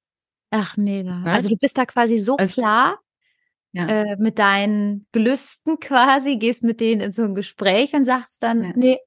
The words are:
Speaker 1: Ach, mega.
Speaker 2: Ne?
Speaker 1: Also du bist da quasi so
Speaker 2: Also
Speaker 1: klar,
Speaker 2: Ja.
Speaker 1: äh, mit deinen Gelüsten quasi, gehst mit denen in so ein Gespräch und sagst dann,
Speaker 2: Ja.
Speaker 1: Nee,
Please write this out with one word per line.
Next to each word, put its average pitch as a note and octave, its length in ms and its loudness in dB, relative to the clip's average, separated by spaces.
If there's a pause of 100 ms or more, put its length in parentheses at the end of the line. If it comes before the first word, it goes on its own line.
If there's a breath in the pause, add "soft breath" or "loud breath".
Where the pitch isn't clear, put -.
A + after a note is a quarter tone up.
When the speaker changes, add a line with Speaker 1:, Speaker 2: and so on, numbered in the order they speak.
(520)
Speaker 1:
Ach, G#3 260 -4
mega. F#3+ 480 -4
Speaker 2:
Ne? E3+ 60 -2
Speaker 1:
Also G3+ 180 0
du G#3+ 80 0
bist - 200 -2
da B3+ 80 0
quasi A#3 340 0
so A#3+ 180 0
Speaker 2:
Also - 160 2
Speaker 1:
klar, B3 460 2 (760)
Speaker 2:
Ja. F3 140 -4
Speaker 1:
äh, G#3+ 300 -2
mit G#3+ 220 0
deinen G3+ 720 0
Gelüsten C4+ 680 -2
quasi, C4+ 580 2
gehst A3+ 260 -2
mit A3+ 180 0
denen A3 200 2
in G3+ 100 -6
so A3+ 120 -2
ein G3+ 120 -2
Gespräch G3+ 580 0
und C#4+ 120 2
sagst B3+ 380 -4
dann, A3+ 240 0
Speaker 2:
Ja. F3 80 -8
Speaker 1:
Nee, B3+ 320 4